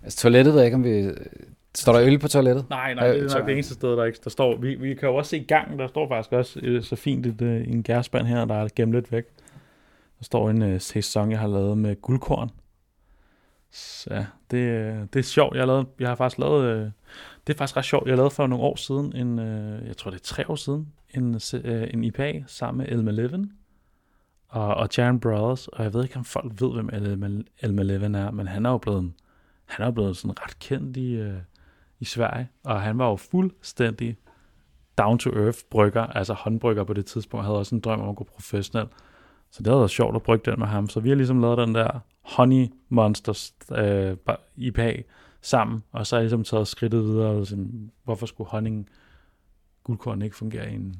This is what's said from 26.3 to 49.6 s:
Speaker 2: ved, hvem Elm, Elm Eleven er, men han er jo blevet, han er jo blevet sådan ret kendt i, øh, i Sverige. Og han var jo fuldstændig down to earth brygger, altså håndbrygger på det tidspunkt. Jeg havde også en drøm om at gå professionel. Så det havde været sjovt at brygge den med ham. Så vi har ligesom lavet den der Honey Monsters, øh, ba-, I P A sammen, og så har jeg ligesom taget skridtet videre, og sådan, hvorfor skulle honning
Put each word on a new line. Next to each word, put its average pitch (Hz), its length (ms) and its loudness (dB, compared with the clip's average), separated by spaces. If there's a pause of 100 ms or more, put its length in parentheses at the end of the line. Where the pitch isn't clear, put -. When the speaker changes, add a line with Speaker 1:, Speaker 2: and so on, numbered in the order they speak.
Speaker 2:
ved, 123 140 0
hvem 110 200 -4
Elm, 101 500 -4 (160)
Elm 101 200 0
Eleven 98 360 0
er, 101 160 -2
men 101 160 -6
han 98 180 -4
er 123 40 2
jo 127 80 2
blevet, 95 340 -2 (540)
han - 180 -8
er 117 40 0
jo 123 40 0
blevet 101 260 0
sådan - 260 -8
ret - 160 -16
kendt 135 380 -6
i, 127 160 -4
øh, 107 200 -4 (680)
i 117 60 -8
Sverige. 117 440 -4 (140)
Og 107 180 -2
han 110 160 -2
var 127 120 4
jo 104 60 2
fuldstændig 117 1000 -2 (800)
down 110 220 4
to - 180 -2
earth 107 220 2 (100)
brygger, 107 340 4
altså 107 300 -2
håndbrygger 110 500 0
på 101 100 -4
det 101 120 -2
tidspunkt. 110 360 -8
Jeg 98 40 -4
havde 104 140 0
også 101 160 -4
en 110 60 0
drøm 107 200 -2
om 104 80 -4
at 101 60 -6
gå - 80 -12
professionel. - 640 -6 (640)
Så - 120 -14
det 101 40 0
havde 131 120 6
været 107 120 4
sjovt 113 240 2
at 113 80 0
brygge 113 280 4
den 110 80 -2
med 110 80 0
ham. 104 220 0
Så - 100 -4
vi 117 100 0
har 139 60 4
ligesom 127 260 4
lavet 117 160 4
den 113 180 2
der 117 240 0 (220)
Honey 127 460 4 (220)
Monsters, 107 640 0 (180)
øh, 98 460 0 (120)
ba-, - 260 -6
I 127 160 -4
P - 80 -2
A 117 140 0 (480)
sammen, 113 500 0
og 113 160 -6
så - 80 0
har 117 40 4
jeg 117 40 2
ligesom 113 200 0
taget 110 240 0
skridtet 113 360 0
videre, 110 260 2
og 104 180 0
sådan, 104 440 -8 (120)
hvorfor 117 220 -6
skulle - 240 -12
honning 110 400 -4 (920)